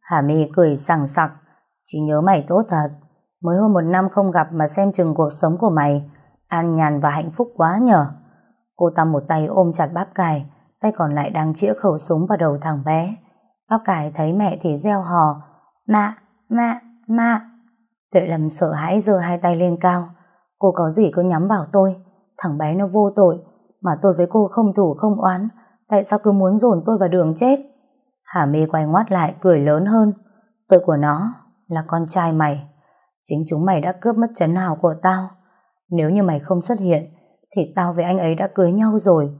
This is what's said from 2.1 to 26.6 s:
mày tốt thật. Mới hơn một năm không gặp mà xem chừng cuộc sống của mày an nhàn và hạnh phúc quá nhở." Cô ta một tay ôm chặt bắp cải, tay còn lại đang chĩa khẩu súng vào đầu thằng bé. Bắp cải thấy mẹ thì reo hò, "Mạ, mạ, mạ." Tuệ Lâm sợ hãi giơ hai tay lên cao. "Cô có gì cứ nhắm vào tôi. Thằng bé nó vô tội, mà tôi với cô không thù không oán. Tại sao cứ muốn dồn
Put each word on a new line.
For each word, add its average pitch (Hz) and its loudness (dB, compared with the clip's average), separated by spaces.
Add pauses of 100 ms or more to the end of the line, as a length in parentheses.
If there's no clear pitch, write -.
mày 170 2
tốt 185 2
thật. 151 0 (540)
Mới 170 0
hơn 208 2
một 180 4
năm 185 0
không 196 0
gặp 165 0
mà 156 0
xem 196 0
chừng 165 0
cuộc 160 0 (120)
sống 165 0
của 220 2
mày 143 0 (380)
an 165 -2
nhàn 151 0
và 147 0
hạnh 156 -6
phúc 196 -4
quá 165 0
nhở." 214 4 (680)
Cô 170 0
ta 165 2
một 151 0
tay 156 0
ôm 175 2
chặt 160 -2
bắp 170 -8
cải, 156 -2 (340)
tay 214 -2
còn 151 -2
lại 147 -4
đang 156 -2
chĩa 202 -2
khẩu 151 -2
súng 160 -2
vào 214 -2
đầu 151 0
thằng 147 -6
bé. 165 -2 (540)
Bắp 220 0
cải 151 -4
thấy 156 -2
mẹ 185 -2
thì 156 -2
reo 202 -2
hò, 160 0 (460)
"Mạ, 214 0 (340)
mạ, 233 -2 (280)
mạ." 233 0 (720)
Tuệ 180 4
Lâm 156 -2
sợ 170 -2
hãi 170 -2
giơ 202 2
hai 175 -2
tay 175 0
lên 175 0
cao. 175 0 (500)
"Cô 196 2
có 165 0
gì 180 2
cứ 175 0
nhắm 175 0
vào 202 -2
tôi. 190 2 (420)
Thằng 151 -6
bé 156 -2
nó 196 0
vô 208 2
tội, 180 4 (420)
mà 180 -4 (120)
tôi 190 4
với 175 2
cô 208 2
không 214 0
thù 175 2
không 208 -2
oán. 190 -2 (400)
Tại 202 2
sao 208 -2
cứ 208 2
muốn 196 2
dồn 208 2